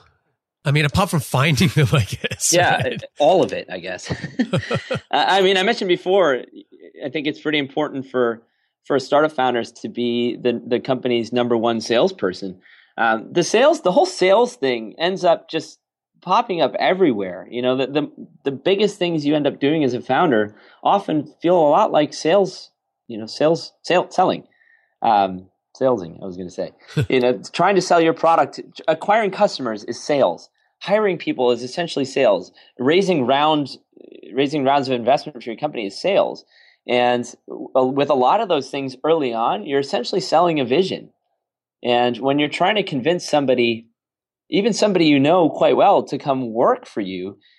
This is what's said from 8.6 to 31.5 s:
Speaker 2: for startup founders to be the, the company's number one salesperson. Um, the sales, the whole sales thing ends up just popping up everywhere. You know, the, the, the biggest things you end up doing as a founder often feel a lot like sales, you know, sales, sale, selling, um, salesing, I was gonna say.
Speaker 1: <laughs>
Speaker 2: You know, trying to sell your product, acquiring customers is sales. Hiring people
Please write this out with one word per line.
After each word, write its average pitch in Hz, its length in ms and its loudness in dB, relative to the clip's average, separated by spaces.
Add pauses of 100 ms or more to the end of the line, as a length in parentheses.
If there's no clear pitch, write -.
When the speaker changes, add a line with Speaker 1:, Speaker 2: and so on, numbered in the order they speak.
Speaker 2:
for 143 120 0
startup 151 340 2
founders 123 400 -2 (100)
to 123 60 -8
be 120 480 -2
the, 120 300 -2
the 120 140 0
company's 123 520 -2
number 120 240 0
one 113 240 0
salesperson. 107 800 -2 (360)
Um, 113 360 -2
the 175 100 0
sales, 269 400 2
the 185 100 0
whole 302 140 4
sales 214 500 2
thing 113 420 -4
ends 175 260 -2
up 165 260 2
just 156 300 -8 (420)
popping 190 400 0
up 127 160 0
everywhere. 113 720 0
You 120 100 -6
know, 127 160 0
the, 135 120 -2
the, 139 380 -6 (180)
the 135 80 -2
biggest 202 460 0
things 165 280 -2
you 147 80 2
end 147 120 0
up 131 140 -4
doing 151 240 0
as 123 80 0
a 123 80 -6
founder 127 560 0 (260)
often 165 440 0 (160)
feel 175 160 4
a 151 100 4
lot 180 240 4
like 151 220 0
sales, 180 560 0 (360)
you 113 120 -12
know, 110 80 -10
sales, 151 460 -2 (100)
sale, 170 280 0
selling, 147 360 0 (560)
um, 95 480 0 (280)
salesing, 101 440 -2
I - 20 -14
was 92 140 -12
gonna 92 120 -10
say. 85 220 -8 (180)
Speaker 1:
<laughs> 127 200 -4
Speaker 2:
You 131 100 2
know, 123 220 0 (100)
trying 190 220 0
to 180 80 2
sell 175 180 2
your 165 140 2
product, 165 460 0 (280)
acquiring 202 440 0
customers 123 520 -2
is - 180 -10
sales. 110 460 0 (320)
Hiring 196 380 0
people 127 320 0